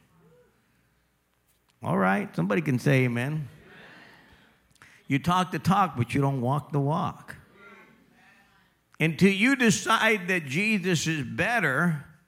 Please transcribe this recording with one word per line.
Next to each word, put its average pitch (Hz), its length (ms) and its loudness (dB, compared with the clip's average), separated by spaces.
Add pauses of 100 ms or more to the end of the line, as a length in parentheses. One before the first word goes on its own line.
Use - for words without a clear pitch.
(1800)
All 170 140 -4
right, 196 380 -2
somebody 190 260 -2
can 147 180 -2
say 135 260 2
amen. 127 440 -4 (1600)
You 139 120 0
talk 180 340 0
the 170 60 -4
talk, 180 380 0
but 120 180 -4
you 143 60 0
don't 139 200 0
walk 135 320 -2
the 143 80 0
walk. 147 560 -4 (1600)
Until 165 320 4
you 214 240 2
decide 220 720 2
that 180 200 -2
Jesus 180 600 0
is 156 160 -4
better 156 840 0 (240)